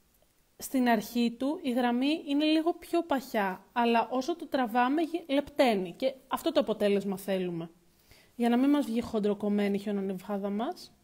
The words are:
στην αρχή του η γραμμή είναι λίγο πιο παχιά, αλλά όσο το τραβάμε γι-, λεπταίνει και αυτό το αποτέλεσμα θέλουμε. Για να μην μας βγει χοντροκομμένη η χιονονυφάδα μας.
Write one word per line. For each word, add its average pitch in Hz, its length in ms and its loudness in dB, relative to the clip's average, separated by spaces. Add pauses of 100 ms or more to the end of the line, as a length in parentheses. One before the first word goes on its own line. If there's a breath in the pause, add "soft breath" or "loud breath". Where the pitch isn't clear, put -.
(580)
στην 254 320 0
αρχή 233 500 2
του 285 220 -2
η 269 100 -2
γραμμή 254 560 0
είναι 285 180 2
λίγο 311 280 2
πιο 339 300 -2
παχιά, 214 680 -2
αλλά 233 380 2
όσο 262 240 -2
το - 120 -12
τραβάμε 254 540 0
γι-, 320 260 -4
λεπταίνει 240 680 2
και 262 160 -2 (140)
αυτό 320 240 -2
το 311 80 2
αποτέλεσμα 202 580 0
θέλουμε. 180 520 -4 (680 soft breath)
Για 233 140 2
να 240 80 4
μην 269 120 4
μας 285 160 4
βγει 226 160 -2
χοντροκομμένη 208 760 0
η 196 40 -2
χιονονυφάδα 196 680 -4
μας. 233 440 -6 (100)